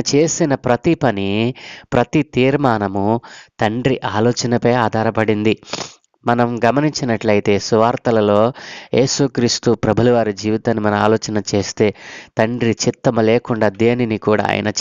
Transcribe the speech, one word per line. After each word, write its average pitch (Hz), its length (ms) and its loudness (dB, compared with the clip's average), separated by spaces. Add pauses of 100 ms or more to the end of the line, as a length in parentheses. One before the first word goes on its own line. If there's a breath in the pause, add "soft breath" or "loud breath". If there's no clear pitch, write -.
(120)
చేసిన 151 420 2
ప్రతి 123 400 0
పని, 101 360 -2 (640 loud breath)
ప్రతి 123 300 0
తీర్మానము 113 880 0 (520 loud breath)
తండ్రి 120 380 0 (160)
ఆలోచనపై 117 580 0 (140)
ఆధారపడింది. 107 720 0 (720 loud breath)
మనం 120 200 2 (160)
గమనించినట్లయితే 117 960 0
సువార్తలలో 110 800 2 (560 loud breath)
యేసుక్రీస్తు 123 760 0 (120)
ప్రభుల 113 280 2
వారి 113 220 0
జీవితాన్ని 107 520 -2
మనం 104 220 0
ఆలోచన 107 440 0
చేస్తే, 104 360 -2 (520 loud breath)
తండ్రి 117 340 0 (120)
చిత్తము 117 360 0
లేకుండా 110 480 2 (140)
దేనిని 117 440 0
కూడా 104 260 2
ఆయన 101 280 -2